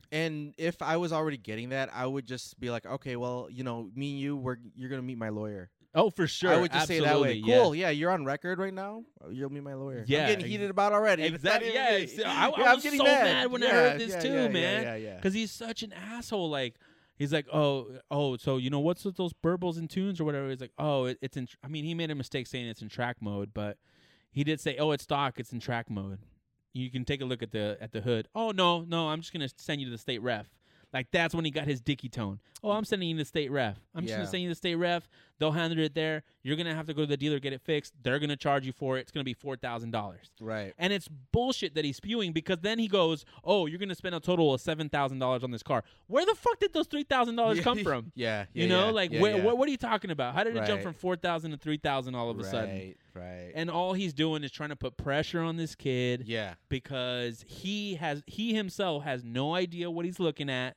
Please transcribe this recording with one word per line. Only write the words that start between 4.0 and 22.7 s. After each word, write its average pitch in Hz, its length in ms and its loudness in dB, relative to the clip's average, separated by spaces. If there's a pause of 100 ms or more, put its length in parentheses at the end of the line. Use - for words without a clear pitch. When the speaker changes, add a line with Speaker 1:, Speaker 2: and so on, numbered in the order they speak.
Speaker 1:
and 139 80 -6
you, 143 180 -2
we're, 127 200 -4 (180)
you're 127 160 -10
gonna 143 100 -6
meet 127 160 -6
my 113 120 -4
lawyer." 104 420 -6 (240)
Speaker 2:
Oh, 185 160 6
for 165 160 2
sure. 175 260 2
Speaker 1:
I 160 40 8
would 170 140 4
just 147 160 2
say 170 100 0
it 156 40 4
that 147 180 6
way. 143 100 6
Speaker 2:
Absolutely, 110 220 2
yeah. 254 120 12
Speaker 1:
"Cool, 160 120 4
yeah, 175 140 2
you're 156 220 2
on 175 120 2
record 160 360 -2
right 190 160 -4
now. 202 280 -8 (280)
You'll 135 200 -6
meet 143 120 -8
my 139 100 -10
lawyer." 135 340 -8
Speaker 2:
Yeah, 139 140 4
Speaker 1:
I'm 147 60 2
getting 190 180 4
Speaker 2:
ex- 196 60 -4
Speaker 1:
heated 202 180 -2
about 202 240 4
already. 202 300 4
It's 160 200 0
not 208 200 4
Speaker 2:
Exact-, - 0 -
Speaker 1:
even 226 100 0
Speaker 2:
yeah, 254 160 2
Speaker 1:
really 202 140 4
Speaker 2:
ex-, - 160 -6
I, 208 100 6
I 175 200 6 (100)
Speaker 1:
Yeah, 247 100 10
I'm 254 60 12
Speaker 2:
was 254 80 2
Speaker 1:
getting 294 160 2
Speaker 2:
so 269 60 8
Speaker 1:
mad. 285 180 10
Speaker 2:
mad 262 280 4
when 247 120 0
I - 20 6
Speaker 1:
Yeah, - 80 6
Speaker 2:
heard 247 260 6
this 226 120 -2
Speaker 1:
yeah, 185 80 -2
Speaker 2:
too, - 80 0
Speaker 1:
yeah, 269 160 2
yeah, 233 60 4
Speaker 2:
man. 190 340 2
Speaker 1:
yeah, - 140 -4
yeah. 208 220 -8
Speaker 2:
'Cause 190 140 2
he's 220 180 0
such 226 300 -8
an 220 100 -10
asshole. 202 560 -4
Like, 135 280 -2 (400)
he's 143 180 0
like, 151 180 0
"Oh, 143 360 2 (240)
oh, 143 260 2
so 131 200 0
you 127 120 -2
know 143 120 0
what's 175 220 0
with 190 140 -4
those 175 160 -2
burbles 175 460 0
and 165 100 -6
tunes 190 320 -2
or 156 40 0
whatever?" 139 260 -2
He's 131 100 -8
like, 123 160 -14
"Oh, 143 280 2
it, 127 180 -2
it's 135 140 -8
in 123 100 -4
tr-," - 160 -20
I 135 60 -12
mean, 151 160 -6
he 165 100 -2
made 165 160 -2
a 151 40 -4
mistake 131 300 -4
saying 123 220 -8
it's 113 160 -10